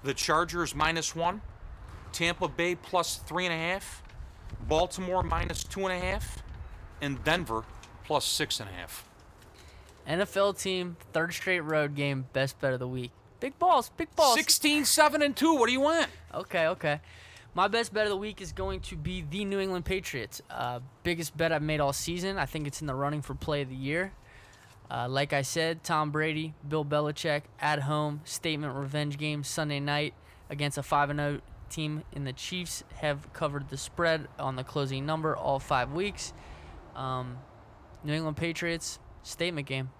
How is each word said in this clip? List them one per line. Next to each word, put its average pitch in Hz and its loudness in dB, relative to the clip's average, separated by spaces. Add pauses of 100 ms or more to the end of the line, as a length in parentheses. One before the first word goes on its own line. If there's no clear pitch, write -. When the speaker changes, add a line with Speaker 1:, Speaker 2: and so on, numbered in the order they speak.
Speaker 1:
the 139 0
Chargers 165 2
minus 156 2
one, 175 0 (680)
Tampa 170 2
Bay 170 2
plus - 0
three 180 -2
and 170 0
a 160 -2
half, 175 -4 (640)
Baltimore 180 2
minus 170 -2
two 190 -2
and 185 2
a 180 -2
half, 185 -4 (580)
and 139 -2
Denver 143 2 (400)
plus 147 0
six - 0
and 104 -8
a 92 -10
half. - -12 (960)
Speaker 2:
N 165 0
F 208 0
L 196 6
team, 180 -2 (140)
third 165 2
straight 180 0
road 151 2
game, 139 0
best 135 0
bet 135 2
of 127 0
the 127 -4
week. 127 -6 (260)
Big 269 -6
balls, 330 6
big - -4
balls. 294 8
Speaker 1:
Sixteen, 302 4
seven, 302 6
and 285 2
two, 320 6
what 233 6
do 240 4
you 262 4
want? 311 4 (280)
Speaker 2:
Okay, 165 2
okay. 151 0 (540)
My 185 6
best 226 2
bet 214 2
of 208 4
the 190 0
week 208 -6
is 170 -8
going 190 -4
to - -10
be 165 -4
the 190 -2
New 196 0
England 190 0
Patriots. 180 -4 (120)
Uh, 123 -4 (200)
biggest 170 -2
bet 160 2
I've 151 2
made 151 0
all 139 4
season. 180 -2
I 151 0
think 151 -4
it's 135 -6
in 156 -6
the 139 -2
running 143 0
for 139 -6
play 147 -2
of 127 -6
the 131 -8
year. 151 -2 (800)
Uh, 123 -2
like 143 0
I 139 4
said, 165 0
Tom 151 2
Brady, 156 0 (160)
Bill 151 0
Belichick, 147 2 (180)
at 147 2
home, 147 0
statement 151 -4
revenge 143 -2
game 151 -2
Sunday 147 -2
night 147 0 (340)
against 143 -2
a 139 -4
five 143 4
and 147 0
oh 147 0 (320)
team, 151 -2 (100)
and 139 -4
the 127 -4
Chiefs - -6 (140)
have 147 -2
covered 143 -2
the 135 -8
spread 165 0 (100)
on 135 -2
the 127 -4
closing 135 -2
number 156 0
all 139 0
five 127 2
weeks. 190 -4 (600)
Um, 127 -4 (640)
New 147 -2
England 156 -2
Patriots, 170 -2 (240)
statement 170 -2
game. 131 -2 (100)